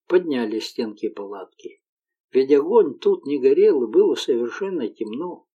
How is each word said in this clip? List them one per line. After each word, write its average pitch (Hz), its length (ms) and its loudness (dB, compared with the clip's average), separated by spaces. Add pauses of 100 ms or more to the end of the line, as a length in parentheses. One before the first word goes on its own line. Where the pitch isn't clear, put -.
подняли 127 540 -2
стенки 110 480 -8
палатки. - 720 -14 (500)
Ведь 135 200 2
огонь 156 460 4
тут 180 280 -2
не 139 140 -4
горел 147 420 4
и 110 80 -4
было 170 240 4
совершенно 120 720 -4
темно. 123 580 -10 (120)